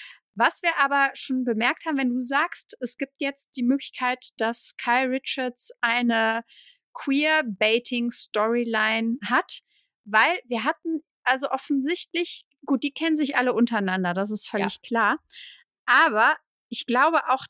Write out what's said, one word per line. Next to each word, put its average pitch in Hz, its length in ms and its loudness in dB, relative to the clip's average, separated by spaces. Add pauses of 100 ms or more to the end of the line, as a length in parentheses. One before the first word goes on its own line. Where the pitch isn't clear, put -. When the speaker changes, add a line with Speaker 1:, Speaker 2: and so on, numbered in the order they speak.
(360)
Speaker 1:
Was 247 260 0
wir 339 160 -2
aber 277 360 2
schon 254 300 -4
bemerkt 233 420 0
haben, 311 120 -2
wenn 254 120 0
du 247 100 -2
sagst, 277 600 -4
es 247 180 -6
gibt - 220 -8
jetzt - 360 -6
die 247 80 -2
Möglichkeit, 254 720 -2
dass - 400 -2
Kyle 254 340 0
Richards 254 680 -4
eine 233 640 2 (480)
Queer-Baiting-Storyline 233 2250 0
hat, 240 360 -2 (440)
weil 226 420 2
wir 233 180 -4
hatten 320 380 -2 (200)
also 262 280 0
offensichtlich, 302 920 -4 (200)
gut, 269 180 0
die 285 100 -2
kennen 320 240 0
sich 285 200 0
alle 254 160 2
untereinander, 190 600 2
das 196 160 -2
ist 214 180 -6
völlig 202 280 -2
Speaker 2:
Ja. - 60 -20
Speaker 1:
klar. 226 360 0 (680)
Aber 254 520 4 (320)
ich - 180 -10
glaube 277 420 2
auch, 254 220 0